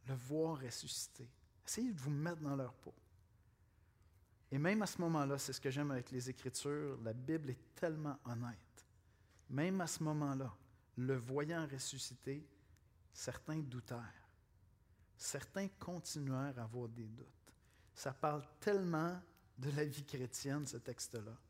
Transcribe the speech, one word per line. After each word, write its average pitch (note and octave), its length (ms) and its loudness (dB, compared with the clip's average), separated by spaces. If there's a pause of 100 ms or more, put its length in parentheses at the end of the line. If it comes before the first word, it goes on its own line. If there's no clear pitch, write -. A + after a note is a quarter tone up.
Le C3 60 -2
voir D3 480 0
ressuscité. A#2+ 680 -6 (380)
Essayez A#3+ 240 2
de F3 80 -2
vous C3 100 0
mettre D#3 300 2
dans C#3+ 160 2
leur B2+ 200 0
peau. - 200 -14 (1500)
Et C3+ 80 2
même F#3 240 6
à G3+ 40 4
ce - 160 -2
moment-là, D3 360 4
c'est C3+ 140 -2
ce - 80 -4
que C#3 120 2
j'aime C#3+ 200 2
avec B2+ 200 -2
les B2+ 180 -2
Écritures, C#3+ 760 -2
la A2+ 80 0
Bible C3+ 380 0
est - 260 -6
tellement D#3 480 0
honnête. A#2+ 640 -6 (600)
Même F3+ 320 2
à E3 60 2
ce - 160 -2
moment-là, C#3 520 2 (400)
le B2+ 220 4
voyant D3 520 2
ressuscité, C3+ 800 -6 (640)
certains - 460 -4
doutèrent. A#2+ 720 -6 (880)
Certains - 500 -2 (120)
continuèrent C#3+ 760 -2
à A#2+ 60 -2
avoir A#2 240 -4
des A2+ 200 -8
doutes. A#2 200 -12 (680)
Ça - 200 -4
parle D3 300 2 (160)
tellement F3+ 600 4 (380)
de C3 140 0
la D3 120 4
vie D3 220 -2
chrétienne, C#3 600 0
ce B2+ 120 -4
texte-là. A2+ 580 -6 (140)